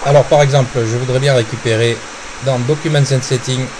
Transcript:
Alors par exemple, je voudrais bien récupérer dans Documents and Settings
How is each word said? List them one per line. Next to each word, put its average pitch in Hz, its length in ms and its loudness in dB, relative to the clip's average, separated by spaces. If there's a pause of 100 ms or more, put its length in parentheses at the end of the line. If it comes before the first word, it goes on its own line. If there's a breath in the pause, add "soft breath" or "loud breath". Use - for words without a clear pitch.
Alors 143 200 4
par 147 180 4
exemple, 135 380 2
je 113 160 -2
voudrais 127 240 0
bien 139 140 2
récupérer 117 640 0 (480)
dans 131 140 0
Documents 147 400 0
and 131 240 2
Settings 127 420 -4 (160)